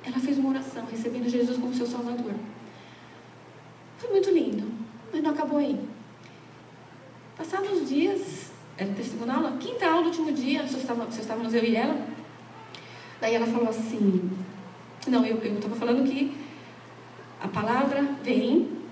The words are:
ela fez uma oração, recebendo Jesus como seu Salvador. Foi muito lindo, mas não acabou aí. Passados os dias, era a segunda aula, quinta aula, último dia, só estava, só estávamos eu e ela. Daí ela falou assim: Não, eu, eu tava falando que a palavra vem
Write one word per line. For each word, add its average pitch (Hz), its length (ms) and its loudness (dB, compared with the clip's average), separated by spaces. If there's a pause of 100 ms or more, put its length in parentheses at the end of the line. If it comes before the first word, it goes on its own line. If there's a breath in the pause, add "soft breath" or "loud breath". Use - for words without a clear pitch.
ela 254 140 -2
fez 277 200 0
uma 269 120 2
oração, 262 400 -4
recebendo 233 380 -2
Jesus 247 300 2
como 247 160 -2
seu 240 120 0
Salvador. 240 480 -4 (1600 loud breath)
Foi 480 120 -6
muito 392 200 4
lindo, 214 360 2 (460)
mas 311 100 0
não 311 80 2
acabou 294 280 0
aí. 262 200 0 (1600 loud breath)
Passados 381 340 -4 (120)
os 262 60 -2
dias, 339 640 0 (260)
era 202 140 -2
a 202 140 -4
segunda 233 300 -2
aula, 294 240 2
quinta 466 280 0
aula, 330 200 8
último 330 260 0
dia, 277 360 0
só 254 100 -4
estava, 233 320 -4
só 220 100 -8
estávamos 226 340 -2
eu 233 100 4
e 233 120 4
ela. - 300 6 (1120 loud breath)
Daí 226 140 4
ela 226 120 4
falou 233 220 4
assim: 196 600 2 (760)
Não, 247 180 6
eu, 220 120 2
eu 208 240 -2
tava - 140 -4
falando 247 340 2
que - 240 0 (1080 loud breath)
a 190 80 -4
palavra 254 540 2 (200)
vem 247 460 4 (240)